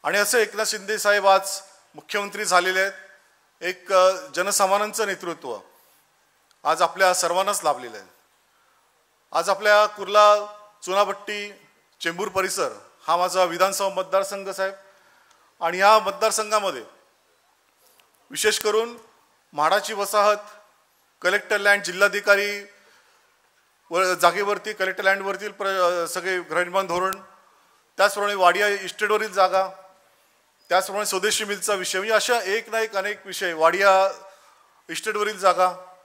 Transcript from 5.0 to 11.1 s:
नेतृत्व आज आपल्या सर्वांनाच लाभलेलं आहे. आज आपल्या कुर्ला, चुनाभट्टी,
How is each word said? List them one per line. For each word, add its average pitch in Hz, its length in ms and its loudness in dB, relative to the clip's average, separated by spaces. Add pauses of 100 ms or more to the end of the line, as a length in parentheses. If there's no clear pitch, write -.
नेतृत्व 160 500 -8 (1040)
आज 156 180 0
आपल्या 180 320 2
सर्वांनाच 180 500 -2
लाभलेलं 127 340 -4
आहे. 95 80 -18 (1300)
आज 170 180 -2
आपल्या 208 360 4
कुर्ला, 208 500 4 (480)
चुनाभट्टी, 202 680 -4 (480)